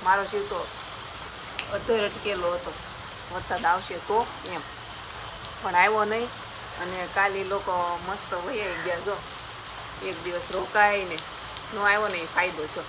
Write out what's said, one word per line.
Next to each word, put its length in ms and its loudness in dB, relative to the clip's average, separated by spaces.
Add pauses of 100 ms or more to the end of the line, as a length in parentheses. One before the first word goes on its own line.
મારો 200 6
જીવ 180 -2
તો 260 -2 (1040)
અધર 320 4
અટકેલો 460 0
હતો, 220 -2 (580)
વરસાદ 340 -2
આવશે 320 4
તો 280 4 (240)
એમ, 120 -2 (1000)
પણ 140 2
આવ્યો 300 8
નહીં. 220 0 (540)
અને 320 -4
કાલે 300 4
લોકો 640 2
મસ્ત 260 -4
વહી 240 -2
ગયા 420 0
જો, 180 -2 (880)
એક 180 -4
દિવસ 280 -4
રોકાય 540 6
ને 120 -2 (560)
ન 40 -2
આવ્યો 300 6
ને 100 0
એ 80 -2
ફાયદો 400 0
થયો. 240 -6